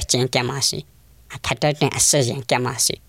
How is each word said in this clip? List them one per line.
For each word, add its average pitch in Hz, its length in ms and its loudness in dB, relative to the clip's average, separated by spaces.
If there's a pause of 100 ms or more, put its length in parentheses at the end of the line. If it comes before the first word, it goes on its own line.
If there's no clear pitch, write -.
ᱪᱮᱱ 127 200 2
ᱠᱮ 127 160 0
ᱢᱟ 131 180 -4
ᱥᱤ᱾ - 240 -2 (480)
ᱟ, - 80 -12
ᱛᱷᱟ - 140 -2
ᱛᱟ 151 180 2
ᱛᱮ 147 140 0
ᱟ - 120 -2
ᱥᱟ - 220 4
ᱡᱮᱱ 131 220 -2
ᱠᱮ 131 140 0
ᱢᱟ 123 200 -4
ᱥᱤ। - 160 0 (160)